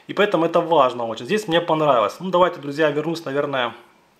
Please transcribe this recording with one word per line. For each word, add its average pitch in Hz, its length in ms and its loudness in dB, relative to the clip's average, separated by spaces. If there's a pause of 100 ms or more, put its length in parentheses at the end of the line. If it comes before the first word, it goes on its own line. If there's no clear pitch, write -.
И 147 60 -10
поэтому 185 320 2
это 165 140 2
важно 131 460 2
очень. 117 200 -8
Здесь 208 220 -4
мне 170 140 2
понравилось. 147 580 2
Ну, 185 120 -8
давайте, 175 280 2
друзья, 143 300 -2
вернусь, 156 360 -4
наверное, 135 500 -4 (440)